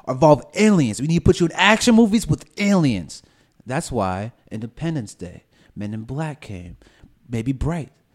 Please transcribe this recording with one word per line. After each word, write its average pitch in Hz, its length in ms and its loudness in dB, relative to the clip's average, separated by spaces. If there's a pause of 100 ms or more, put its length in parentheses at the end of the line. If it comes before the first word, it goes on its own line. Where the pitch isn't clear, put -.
involve 135 360 4 (100)
aliens. 180 480 2
We 143 60 -4
need 165 120 2
to - 60 -12
put 190 140 4
you 170 80 2
in - 60 -2
action 214 420 4
movies 220 320 4
with - 180 -2 (140)
aliens." 156 640 0 (420)
That's 135 260 -8
why 101 400 -4 (200)
Independence 120 640 -8
Day, 87 280 -16 (320)
Men 104 180 -10
in 110 100 -10
Black 143 380 -10
came. 87 360 -16 (500)
Maybe 117 240 -6
Bright. 139 400 -6 (240)